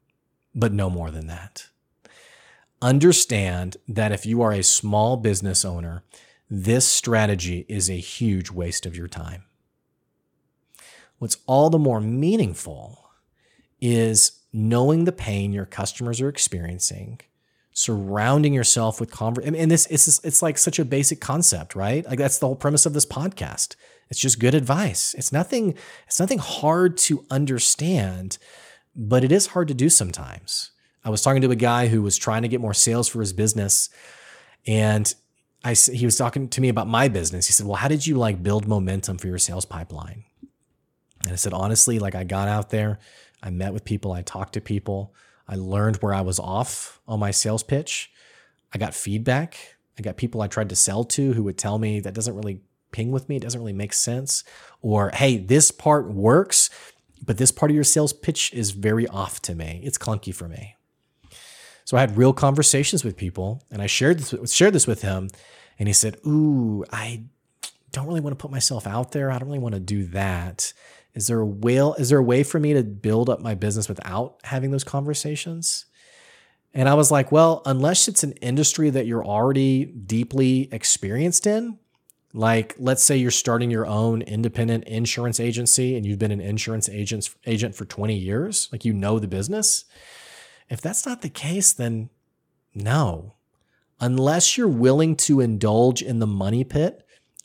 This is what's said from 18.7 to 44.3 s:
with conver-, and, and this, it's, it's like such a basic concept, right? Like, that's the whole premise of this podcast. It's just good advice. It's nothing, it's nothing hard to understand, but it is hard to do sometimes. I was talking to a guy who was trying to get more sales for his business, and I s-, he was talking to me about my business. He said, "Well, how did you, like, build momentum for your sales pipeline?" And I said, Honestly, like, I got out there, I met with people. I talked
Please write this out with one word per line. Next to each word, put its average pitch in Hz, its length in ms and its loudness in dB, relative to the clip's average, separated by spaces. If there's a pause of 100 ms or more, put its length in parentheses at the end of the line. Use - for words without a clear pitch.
with 110 100 -6
conver-, 117 340 -4
and, 156 100 -2
and 160 140 2
this, 165 180 4
it's, - 360 2
it's 151 180 0
like 156 160 0
such - 220 0
a 151 60 0
basic 139 340 0
concept, 98 560 0
right? 113 320 -2
Like, 127 120 -4
that's 139 180 0
the 147 80 -2
whole 131 100 0
premise 147 300 2
of 151 80 0
this 147 120 0
podcast. - 680 -6 (340)
It's - 100 -6
just 123 200 0
good 123 160 4
advice. 139 640 0
It's - 160 -4
nothing, 185 420 0 (320)
it's - 120 -2
nothing 190 200 0
hard 170 600 2
to - 300 0
understand, 131 1080 0 (580)
but 123 280 2
it 131 80 2
is 196 160 4
hard 175 200 -2
to 147 60 -4
do 131 160 2
sometimes. - 800 -2 (320)
I 117 60 -4
was 107 120 -2
talking 135 200 4
to 131 100 4
a 123 40 2
guy 120 320 2
who 113 140 4
was 101 160 0
trying 110 240 -2
to 120 60 -2
get 120 140 -2
more 107 120 -2
sales 117 340 2
for 117 120 -4
his 98 140 -2
business, 104 560 0 (760)
and 107 480 2 (500)
I 120 80 -4
s-, - 160 6
he 123 180 -2
was 113 100 2
talking 131 340 -2
to - 120 -2
me 127 80 4
about 110 180 0
my 120 220 4
business. 87 380 -2
He - 60 2
said, 104 120 2
"Well, 101 100 -4
how 120 140 -2
did 147 180 0
you, 151 80 0
like, 104 280 0
build 104 240 0
momentum 95 500 -2
for 92 100 -8
your 90 100 -4
sales 87 280 -2
pipeline?" 82 580 -14 (1000)
And 87 100 -4
I - 20 -6
said, 90 180 -4
Honestly, 107 460 2
like, 98 160 -4
I 92 80 -6
got 98 240 -2
out 104 220 -2
there, 107 300 -2 (420)
I 98 80 -10
met 92 240 -4
with 104 120 -8
people. 101 260 -4
I 90 100 -6
talked - 320 -10